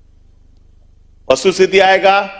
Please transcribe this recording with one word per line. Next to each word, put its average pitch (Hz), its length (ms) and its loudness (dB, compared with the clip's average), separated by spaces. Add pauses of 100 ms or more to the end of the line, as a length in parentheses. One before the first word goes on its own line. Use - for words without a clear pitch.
(1300)
वस्तुस्थिती 185 520 0
आहे 190 200 2
का? 196 260 0 (140)